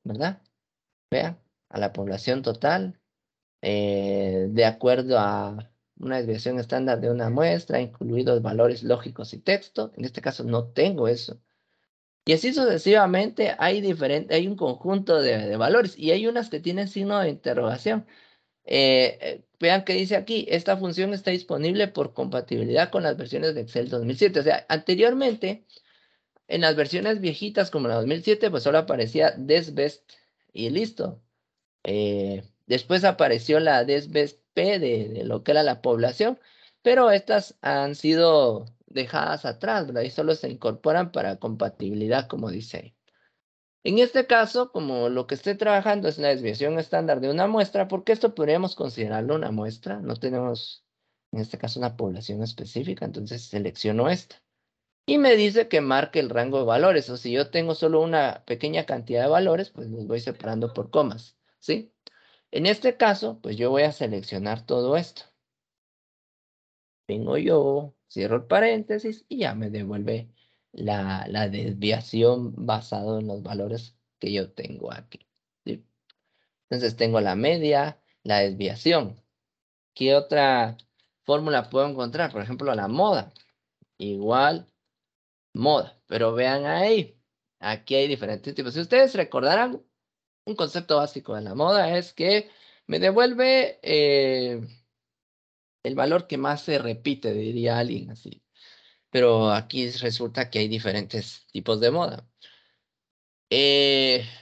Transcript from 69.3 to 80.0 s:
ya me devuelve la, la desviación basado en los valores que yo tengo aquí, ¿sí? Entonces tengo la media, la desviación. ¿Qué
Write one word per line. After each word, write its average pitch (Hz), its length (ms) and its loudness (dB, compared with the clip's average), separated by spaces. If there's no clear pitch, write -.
ya 127 160 -4
me 110 140 -6
devuelve 104 600 -6
la, 95 540 -4
la 104 220 -4
desviación 110 1040 0
basado 110 540 -4
en 107 80 -6
los 98 160 -8
valores 104 540 -8
que 101 120 -6
yo 98 200 -4
tengo - 420 -12
aquí, - 260 -18
¿sí? 113 200 -10
Entonces 120 260 -2
tengo 113 240 0
la 98 160 0
media, 147 640 0
la - 160 0
desviación. 101 800 -2
¿Qué 135 220 2